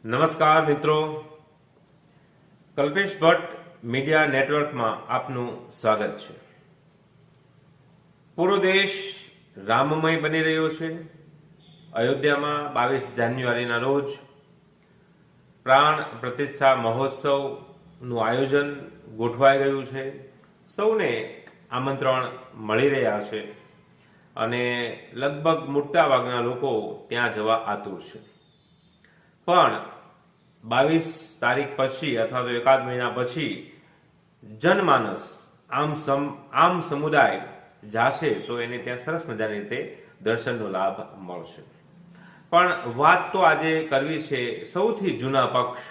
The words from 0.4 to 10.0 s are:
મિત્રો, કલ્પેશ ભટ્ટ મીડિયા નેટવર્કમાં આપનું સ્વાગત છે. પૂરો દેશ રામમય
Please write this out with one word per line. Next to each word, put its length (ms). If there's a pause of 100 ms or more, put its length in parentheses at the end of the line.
મિત્રો, 560 (1500)
કલ્પેશ 440
ભટ્ટ 640
મીડિયા 420
નેટવર્કમાં 880
આપનું 580
સ્વાગત 480
છે. 160 (2000)
પૂરો 220
દેશ 580 (420)
રામમય 640